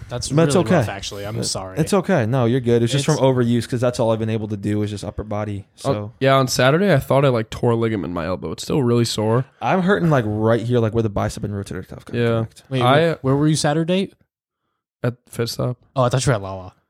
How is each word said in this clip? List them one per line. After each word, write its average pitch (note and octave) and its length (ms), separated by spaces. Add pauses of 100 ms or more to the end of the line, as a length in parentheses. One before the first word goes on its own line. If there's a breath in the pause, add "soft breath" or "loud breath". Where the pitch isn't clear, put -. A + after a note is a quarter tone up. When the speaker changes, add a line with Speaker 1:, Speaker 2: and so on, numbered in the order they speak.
Speaker 1:
That's B2 200
Speaker 2:
But D3+ 200
it's C#3 60
Speaker 1:
really E3+ 120
Speaker 2:
okay. F3+ 80
Speaker 1:
rough, A#2+ 140
actually. G2+ 360
I'm A2 140
Speaker 2:
It, B2+ 60
Speaker 1:
sorry. F#2+ 340
Speaker 2:
it's D#3 120
okay. F3 360
No, B2 180
you're A#2+ 140
good. A#2 240
It's A#2 100
just C#3 160
Speaker 1:
It's D3+ 80
Speaker 2:
from B2 80
overuse A#2+ 420
'cause A#2+ 140
that's B2 180
all A2+ 120
I've A2 80
been A2 100
able A2 200
to G#2+ 80
do G#2 260
is G#2 80
just G2+ 120
upper G2+ 200
body. G#2 420 (180)
Speaker 3:
Oh, C3+ 100
Speaker 2:
So G#2+ 260
Speaker 3:
yeah, C3+ 160
on C3+ 120
Saturday D#3 460
I C#3 60
thought C3+ 260
I, C#3 40
like, A#2 200
tore - 220
a A#2 40
ligament A2 360
in - 20
my E2+ 140
elbow. F2 240
It's - 100
still - 220
really A#2+ 220
sore. A2+ 400 (140)
Speaker 2:
I'm D3+ 220
hurting, F3 300
like, C3 160
right A2 340
here, B2 180
like, A2 140
where A2+ 80
the A2 80
bicep G#2 340
and G2+ 100
rotator G2 340
cuff - 160 (100)
Speaker 3:
Yeah. A#2 140
Speaker 2:
connect. A2+ 420
Speaker 1:
Wait, C3 140
Speaker 3:
I B2 160
Speaker 1:
where, E3 220
where C3 140
were D3 120
you D#3 80
Saturday? E3 580 (880)
Speaker 3:
At B2 140 (120)
Fit A#2 220
Stop. B2+ 280 (180)
Speaker 1:
Oh, C3 80
I B2 60
thought C3+ 160
you - 40
were B2+ 60
at G#2 80
Lala. F#2+ 320 (140)